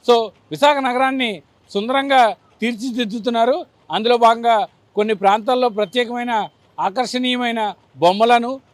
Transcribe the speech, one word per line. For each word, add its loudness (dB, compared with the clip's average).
So, 4
విశాఖ 4
నగరాన్ని -2
సుందరంగా 2
తీర్చిదిద్దుతున్నారు. -2
అందులో 2
భాగంగా 4
కొన్ని 0
ప్రాంతాల్లో 2
ప్రత్యేకమైన -4
ఆకర్షణీయమైన -4
బొమ్మలను 2